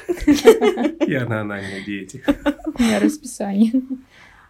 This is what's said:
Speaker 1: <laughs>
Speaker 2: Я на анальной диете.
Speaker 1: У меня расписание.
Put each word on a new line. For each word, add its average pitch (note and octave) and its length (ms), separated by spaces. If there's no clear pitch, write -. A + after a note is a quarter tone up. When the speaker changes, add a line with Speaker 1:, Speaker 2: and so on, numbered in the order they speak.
Speaker 1:
<laughs> D#4+ 1000
Speaker 2:
Я C3 180
на A2 160
анальной G2 440
диете. G2+ 380
Speaker 1:
У B3 40
меня A3 180
расписание. G#3 720